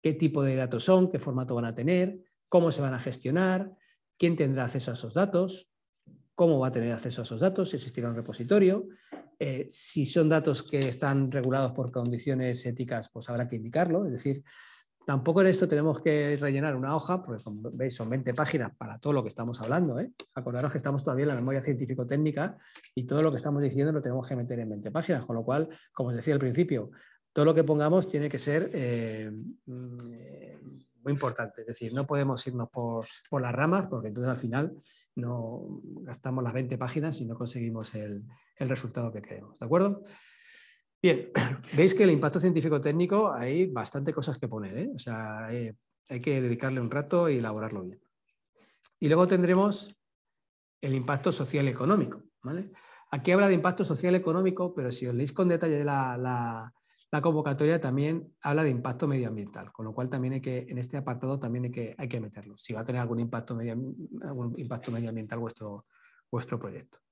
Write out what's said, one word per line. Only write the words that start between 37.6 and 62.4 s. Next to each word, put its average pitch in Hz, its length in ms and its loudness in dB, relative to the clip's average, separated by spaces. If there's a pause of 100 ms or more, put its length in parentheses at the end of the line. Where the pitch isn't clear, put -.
el, 104 300 -8 (320)
el 135 140 -4
resultado 120 420 -4
que 107 80 -8
queremos. 98 380 -16
¿De 117 80 -8
acuerdo? 190 360 2 (1000)
Bien, 143 320 4
<clears throat> 127 420 0
veis 185 180 8
que 214 100 6
el 185 60 10
impacto 151 300 4
científico-técnico 170 880 4
hay 135 360 0
bastante 139 480 -4
cosas 139 240 -2
que 135 100 -4
poner, 104 300 -6
¿eh? 220 160 -4
O - 40 -10
sea, 110 540 -8
eh, 117 240 -6 (320)
hay 127 120 -6
que 135 200 0
dedicarle 127 400 0
un 113 100 -2
rato 147 380 2
y 143 80 2
elaborarlo 107 480 -4
bien. 92 160 -14 (960)
Y 151 100 2
luego 175 200 8
tendremos 185 640 4 (840)
el 135 140 -2
impacto 139 360 0
social 139 360 0
y - 20 4
económico, 143 540 0 (200)
¿vale? 175 300 -8 (380)
Aquí 143 220 2
habla 196 160 8
de 185 60 6
impacto 180 300 2
social 180 300 2
y - 20 6
económico, 180 580 0
pero 127 160 -4
si 123 160 -6
os 120 80 -2
leéis 139 180 -2
con 185 160 4
detalle 165 360 2
la, 135 320 0
la, 120 560 -4 (400)
la 151 80 2
convocatoria, 151 600 2
también 143 580 0
habla 147 240 2
de 147 60 4
impacto 127 360 -2
medioambiental, 110 640 -4
con 113 120 -10
lo 110 80 -8
cual 127 160 -4
también 127 240 -2
hay 135 80 -4
que, 127 260 -4
en 127 120 -8
este 123 180 -6
apartado 135 420 -4
también 123 280 -4
hay 120 40 -4
que, 117 280 -8
hay 135 100 -6
que 120 100 -4
meterlo, 104 380 -12